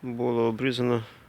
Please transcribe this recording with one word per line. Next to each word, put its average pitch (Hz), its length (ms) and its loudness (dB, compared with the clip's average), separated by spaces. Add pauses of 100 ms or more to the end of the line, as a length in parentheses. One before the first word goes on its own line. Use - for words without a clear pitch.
було 120 420 0
обрізано 120 600 0 (260)